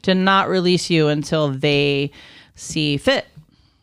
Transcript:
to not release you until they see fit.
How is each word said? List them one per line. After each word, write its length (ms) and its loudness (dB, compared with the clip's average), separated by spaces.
to 100 2
not 360 2
release 420 0
you 160 2
until 420 -2
they 640 0
see 440 -4
fit. 280 0